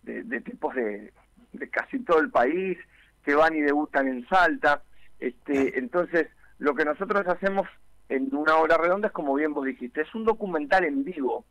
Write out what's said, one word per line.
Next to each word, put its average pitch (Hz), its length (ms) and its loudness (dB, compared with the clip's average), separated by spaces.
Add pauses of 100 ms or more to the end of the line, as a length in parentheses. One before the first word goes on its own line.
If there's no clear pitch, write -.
de, 113 200 -10
de 117 180 -8
tipos 139 340 -8
de, 104 380 -6 (400)
de - 180 -12
casi - 300 -6
todo 160 200 4
el 147 100 -2
país 175 480 0 (460)
que 143 100 2
van 160 220 6
y 151 40 0
debutan 147 480 0
en 123 200 -6
Salta. 151 540 2 (360)
Este, 135 600 -2
entonces, 160 500 0 (300)
lo 143 160 0
que 151 100 0
nosotros 190 420 -2
hacemos 196 420 -2 (400)
en 135 260 -2
Una 156 220 2
Hora 160 200 4
Redonda 185 320 0
es, - 40 -4
como 143 220 -2
bien 151 200 0
vos 139 120 -4
dijiste, 131 360 -6
es - 120 -8
un 220 100 -6
documental 185 600 0
en 139 200 -2
vivo 135 460 -4